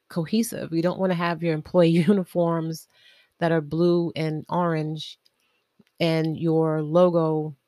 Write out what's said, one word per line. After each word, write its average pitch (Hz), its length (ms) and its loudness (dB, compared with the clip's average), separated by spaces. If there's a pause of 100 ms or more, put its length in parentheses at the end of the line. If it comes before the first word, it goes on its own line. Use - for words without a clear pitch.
cohesive. 175 640 -4
You 165 80 0
don't 175 180 -2
wanna 185 160 0
have 170 280 -4
your 170 100 0
employee 165 380 2
<laughs> 165 180 2
uniforms 165 800 -2 (520)
that 165 120 2
are 165 80 2
blue 170 560 0
and 156 320 -4
orange 160 680 -4 (840)
and 160 380 0
your 160 420 0
logo 156 760 2 (140)